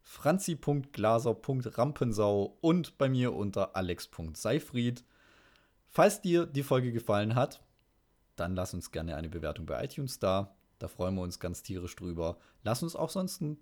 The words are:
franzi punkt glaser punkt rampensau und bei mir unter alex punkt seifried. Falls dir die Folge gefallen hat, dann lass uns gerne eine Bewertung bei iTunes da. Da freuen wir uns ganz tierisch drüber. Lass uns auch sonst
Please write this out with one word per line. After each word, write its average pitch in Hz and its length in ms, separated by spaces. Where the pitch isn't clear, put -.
franzi 175 540
punkt 143 380
glaser 113 400
punkt 127 440
rampensau 107 840
und 165 360
bei 135 120
mir 123 240
unter 98 420
alex 90 320
punkt 80 300
seifried. 120 680
Falls 202 340
dir 170 240
die 143 180
Folge 127 280
gefallen 110 440
hat, - 260
dann 87 200
lass 90 180
uns 85 180
gerne 80 240
eine 80 140
Bewertung 80 360
bei 67 180
iTunes 131 360
da. 98 360
Da 92 80
freuen 92 280
wir 95 60
uns 90 180
ganz 87 220
tierisch 90 340
drüber. 85 440
Lass 110 180
uns 170 140
auch 160 140
sonst 185 340